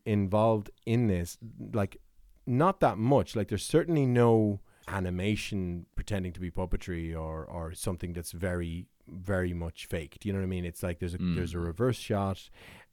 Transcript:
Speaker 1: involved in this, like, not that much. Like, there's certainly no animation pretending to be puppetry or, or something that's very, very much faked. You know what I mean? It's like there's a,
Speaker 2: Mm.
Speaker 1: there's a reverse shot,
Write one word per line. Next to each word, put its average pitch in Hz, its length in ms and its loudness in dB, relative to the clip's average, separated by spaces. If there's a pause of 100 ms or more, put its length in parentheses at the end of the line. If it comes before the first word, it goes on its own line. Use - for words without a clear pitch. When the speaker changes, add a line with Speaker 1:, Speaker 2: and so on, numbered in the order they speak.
Speaker 1:
involved 107 640 2 (160)
in 117 220 2
this, 87 300 0 (360)
like, 104 240 -2 (500)
not 147 320 4
that 113 180 4
much. 117 380 2
Like, 104 140 0
there's 101 160 -2
certainly 160 400 4
no 117 560 6 (260)
animation 92 1000 -2 (100)
pretending 92 380 -4
to 78 60 -12
be 90 120 -6
puppetry 85 600 -2
or, 80 320 -6
or 82 280 -8
something 90 400 -4
that's 85 180 -8
very, 87 540 -4 (220)
very 92 460 -2
much 82 340 -6
faked. - 380 -8
You 101 60 -2
know 98 80 0
what 95 60 0
I - 20 0
mean? 92 160 -2
It's 85 200 -8
like 87 160 -4
there's 87 160 -4
a, - 20 -4
Speaker 2:
Mm. 87 180 0
Speaker 1:
there's 80 180 -2
a 87 60 -4
reverse 98 380 0
shot, 98 520 -2 (440)